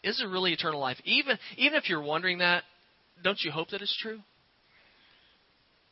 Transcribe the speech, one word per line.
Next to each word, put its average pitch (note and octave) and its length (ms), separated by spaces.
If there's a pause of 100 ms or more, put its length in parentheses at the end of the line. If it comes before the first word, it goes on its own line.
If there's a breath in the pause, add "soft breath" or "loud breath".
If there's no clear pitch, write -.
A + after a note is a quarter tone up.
Is A3+ 160
there A#3 100
really F#3 240
eternal D#3 260
life? C3 240
Even, B3+ 360 (180 loud breath)
even D4 200
if - 120
you're D#3+ 120
wondering E3+ 360
that, F3 260 (580)
don't F#3+ 200
you D#3+ 100
hope D#3 200
that G3 100
it's G3+ 160
true? A3 240 (1700 soft breath)